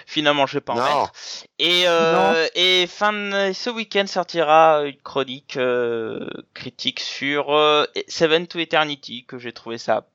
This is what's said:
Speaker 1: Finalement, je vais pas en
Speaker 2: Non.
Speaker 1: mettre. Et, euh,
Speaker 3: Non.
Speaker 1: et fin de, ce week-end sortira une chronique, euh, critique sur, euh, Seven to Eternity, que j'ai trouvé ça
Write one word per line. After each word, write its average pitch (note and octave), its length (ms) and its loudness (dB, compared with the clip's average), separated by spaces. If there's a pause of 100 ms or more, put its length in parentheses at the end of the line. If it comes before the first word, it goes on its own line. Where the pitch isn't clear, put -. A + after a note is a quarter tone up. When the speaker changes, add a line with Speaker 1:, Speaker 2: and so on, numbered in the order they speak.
Speaker 1:
Finalement, D3 400 2
je C3+ 100 -2
vais C#3 60 -4
pas C3 120 -6
en A#2+ 40 -2
Speaker 2:
Non. A#2+ 60 2
Speaker 1:
mettre. C3+ 300 0 (460)
Et, F3 280 2
euh, E3 260 4 (300)
Speaker 3:
Non. D3+ 120 0
Speaker 1:
et F3+ 320 4
fin G#3 260 0
de, G3 400 -2
ce - 160 -8
week-end G#3+ 380 -2
sortira D#3+ 800 4
une C#3 160 -8
chronique, C3+ 540 -6
euh, A#2+ 720 -2 (260)
critique - 460 -8
sur, C#3+ 560 -4
euh, D3+ 300 4 (240)
Seven E3 360 2
to F3 140 -8
Eternity, D3 680 -2
que B2+ 140 -14
j'ai A#2+ 140 -10
trouvé A#2 240 -12
ça A2 380 0